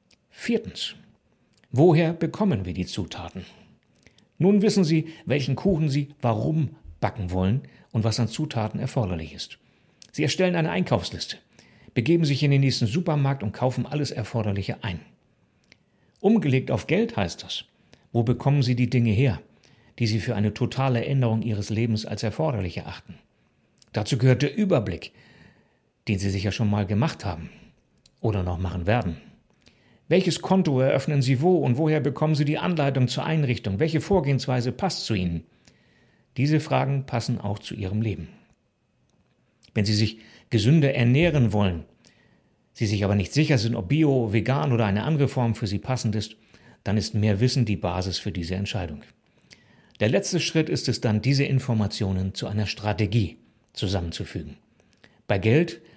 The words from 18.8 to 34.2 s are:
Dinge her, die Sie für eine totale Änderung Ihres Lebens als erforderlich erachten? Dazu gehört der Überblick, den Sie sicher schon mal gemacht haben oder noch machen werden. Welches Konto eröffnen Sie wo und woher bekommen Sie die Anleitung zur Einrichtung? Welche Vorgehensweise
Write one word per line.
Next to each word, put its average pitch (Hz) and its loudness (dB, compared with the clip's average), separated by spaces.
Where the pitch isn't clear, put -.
Dinge 120 2
her, 107 2
die 120 2
Sie 107 0
für 117 -4
eine 104 0
totale 127 -2
Änderung 117 2
Ihres 104 -4
Lebens 110 0
als - -8
erforderlich 110 -4
erachten? - -12
Dazu 107 -2
gehört 127 4
der - -2
Überblick, 131 0
den 101 0
Sie 98 -2
sicher 98 -2
schon 107 0
mal 104 0
gemacht 107 -2
haben 80 -8
oder 101 0
noch 87 -4
machen 87 -4
werden. 104 0
Welches 175 2
Konto 160 2
eröffnen 135 2
Sie 127 2
wo 180 4
und 131 2
woher 156 2
bekommen 151 0
Sie 147 2
die 151 0
Anleitung 139 2
zur - -4
Einrichtung? 123 0
Welche 156 2
Vorgehensweise 135 0